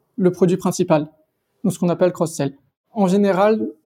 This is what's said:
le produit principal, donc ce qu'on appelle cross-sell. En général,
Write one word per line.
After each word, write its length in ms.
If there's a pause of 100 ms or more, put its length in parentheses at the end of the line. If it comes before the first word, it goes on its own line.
(180)
le 140
produit 260
principal, 500 (560)
donc 100
ce 60
qu'on 100
appelle 220
cross-sell. 440 (360)
En 160
général, 640 (160)